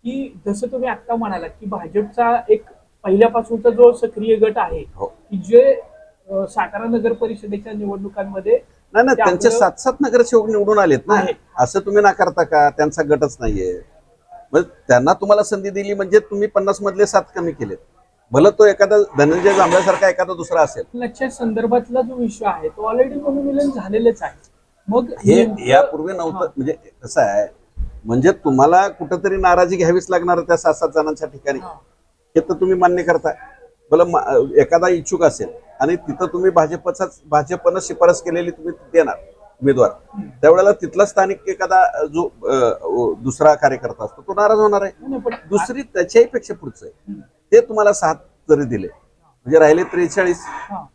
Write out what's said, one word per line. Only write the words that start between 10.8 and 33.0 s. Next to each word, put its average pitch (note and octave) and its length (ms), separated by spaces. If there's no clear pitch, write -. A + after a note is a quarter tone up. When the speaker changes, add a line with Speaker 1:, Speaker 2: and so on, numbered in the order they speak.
Speaker 2:
ना. G3+ 80
Speaker 1:
आहे. B3+ 180
Speaker 2:
असं B2+ 220
तुम्ही G3+ 220
नाकारता F3+ 400
का? D3 280
त्यांचा D3+ 320
गटच C#3+ 380
नाहीये. F#2 580
मग D3+ 80
त्यांना C3+ 520
तुम्हाला G#3 300
संधी G3+ 280
दिली G3+ 240
म्हणजे G3 240
तुम्ही G#3 300
पन्नास G3 340
मधले G3 240
सात F#3+ 160
कमी E3+ 180
केलेत. G2+ 240
भलं D#3 180
तो G#3+ 160
एखादा G3+ 300
धनंजय F3 360
जांभळ्यासारखा F#3 540
एखादा F3+ 260
दुसरा E3 280
असेल. - 220
Speaker 1:
लक्षात A#3+ 340
संदर्भातला A#3+ 720
जो B3+ 140
विषय A3 320
आहे, D#3+ 220
तो G#3+ 240
already C4+ 280
मनोमिलन C#4 500
झालेलंच A3+ 520
आहे. - 360
मग A#3+ 220
Speaker 2:
हे - 360
Speaker 1:
नेमकं G#3 160
Speaker 2:
यापूर्वी E3+ 500
नव्हतं. F3 260
Speaker 1:
हा. F3+ 80
Speaker 2:
म्हणजे C#3 160
कसं B2+ 180
आहे, G2+ 280
म्हणजे, B2+ 280
तुम्हाला D#3 560
कुठंतरी F#3 480
नाराजी F3+ 400
घ्यावीच F3 340
लागणार F3 300
त्या E3+ 160
सात D#3+ 180
सात D#3+ 140
जणांच्या D#3 400
ठिकाणी, C#3 300
Speaker 1:
हा. F3+ 100
Speaker 2:
हे D#3+ 40
तर F3 120
तुम्ही F#3 220
मान्य F3+ 280